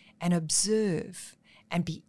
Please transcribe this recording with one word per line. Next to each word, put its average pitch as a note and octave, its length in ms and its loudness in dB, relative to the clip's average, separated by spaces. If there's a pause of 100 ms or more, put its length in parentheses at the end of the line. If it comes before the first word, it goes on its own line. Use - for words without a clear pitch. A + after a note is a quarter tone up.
(200)
and F3 140 2
observe F#3 1040 0 (340)
and E3+ 140 0
be E3+ 240 -8